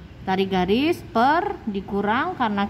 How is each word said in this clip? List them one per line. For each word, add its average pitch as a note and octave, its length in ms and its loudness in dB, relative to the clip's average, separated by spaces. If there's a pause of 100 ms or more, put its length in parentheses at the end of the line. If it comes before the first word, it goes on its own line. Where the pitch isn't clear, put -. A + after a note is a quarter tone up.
(280)
Tarik F#3+ 240 0
garis G#3+ 560 2
per D#4 560 2
dikurang, G3+ 720 -2
karena G3+ 340 0